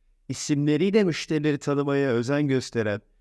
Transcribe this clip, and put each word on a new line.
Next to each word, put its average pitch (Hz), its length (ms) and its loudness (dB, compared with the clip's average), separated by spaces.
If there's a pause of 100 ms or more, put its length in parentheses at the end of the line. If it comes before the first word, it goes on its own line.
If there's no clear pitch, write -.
(300)
isimleriyle 151 760 2
müşterileri 151 540 -2
tanımaya 139 520 0
özen 131 380 0
gösteren, 117 540 -2 (200)